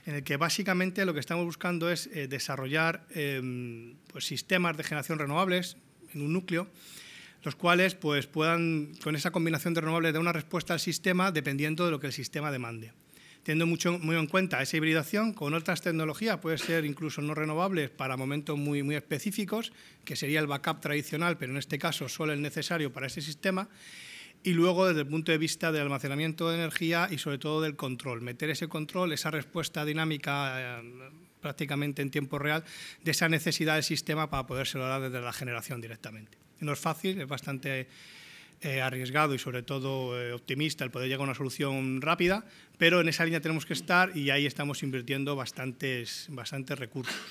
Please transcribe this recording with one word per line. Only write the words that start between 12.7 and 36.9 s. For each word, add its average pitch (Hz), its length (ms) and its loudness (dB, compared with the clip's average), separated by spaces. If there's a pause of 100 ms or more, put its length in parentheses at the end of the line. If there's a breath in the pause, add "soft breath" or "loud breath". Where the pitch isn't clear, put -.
Teniendo 160 220 4
mucho, 170 320 2
muy 160 180 0
en 160 100 2
cuenta 170 360 2
esa 156 160 0
hibridación 160 560 2
con 147 180 -2
otras 165 300 0
tecnologías, 165 560 0
puede 160 180 0
ser 165 280 2
incluso 147 360 -4
no 147 140 -2
renovables 156 560 0
para 131 260 -4
momentos 143 420 -2
muy, 143 240 0
muy 147 140 0
específicos, 196 760 -2 (320 loud breath)
que - 120 -6
sería 151 240 2
el 151 60 2
backup 143 340 -2
tradicional, 151 560 0
pero 131 160 -6
en 139 60 -2
este 139 200 -4
caso 151 300 -2
solo 156 240 -2
el 143 80 0
necesario 147 500 0
para 131 160 -6
ese 143 140 -6
sistema. 185 480 -2 (760 loud breath)
Y 185 120 4
luego, 180 340 6
desde 156 140 4
el 139 40 -2
punto 160 240 0
de 160 80 6
vista 160 340 0
del 151 100 2
almacenamiento 147 680 0
de 165 80 2
energía 170 540 2
y, 151 80 -2
sobre 143 200 -2
todo, 156 220 0
del 151 160 0
control. 127 460 -4
Meter 123 260 -4
ese 156 180 -2
control, 165 460 -2
esa 156 180 -2
respuesta 151 540 -4
dinámica, 143 960 -2
eh, 127 300 -16 (300)
prácticamente 143 600 -2
en 139 100 -2
tiempo 143 280 -2
real, 151 260 0 (380 loud breath)
de 160 80 0
esa 165 180 4
necesidad 160 460 2
del 151 100 4
sistema 151 460 -2
para 131 160 -2
podérselo 131 400 -2
dar 135 160 0
desde 127 180 -4
la 120 120 -4
generación 120 500 -6
directamente. 110 560 -14 (220)
No 147 120 -2
es 135 60 -2
fácil, 180 420 -2